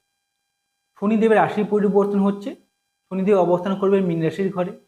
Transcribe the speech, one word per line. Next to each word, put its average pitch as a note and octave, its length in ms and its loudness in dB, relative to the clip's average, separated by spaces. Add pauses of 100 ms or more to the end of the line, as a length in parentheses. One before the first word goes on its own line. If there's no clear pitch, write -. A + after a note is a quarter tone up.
(920)
শনিদেবের G#3+ 460 2
রাশি F3 240 0
পরিবর্তন G3+ 560 0
হচ্ছে। G3+ 300 -2 (520)
শনিদেব F#3+ 360 0
অবস্থান F3+ 400 0
করবেন G3 260 2
মীন E3+ 180 -2
রাশির E3+ 300 -2
ঘরে। F3+ 200 -6 (160)